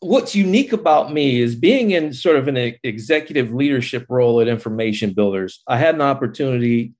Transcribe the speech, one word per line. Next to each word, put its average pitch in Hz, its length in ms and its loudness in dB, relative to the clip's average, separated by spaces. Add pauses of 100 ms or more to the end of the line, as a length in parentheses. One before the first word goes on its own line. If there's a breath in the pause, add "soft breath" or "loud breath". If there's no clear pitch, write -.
what's 202 340 0
unique 202 380 2
about 151 400 2
me 139 280 0
is 117 140 0
being 214 380 2
in 156 200 -2
sort 156 240 0
of 135 120 0
an 131 100 -2
e-, 120 240 -4
executive 123 720 -2
leadership 127 540 -2
role 120 320 2
at 113 80 2
Information 110 680 -4
Builders. 98 540 -2
I 123 100 -2
had 160 160 2
an 151 80 -2
opportunity 123 960 -2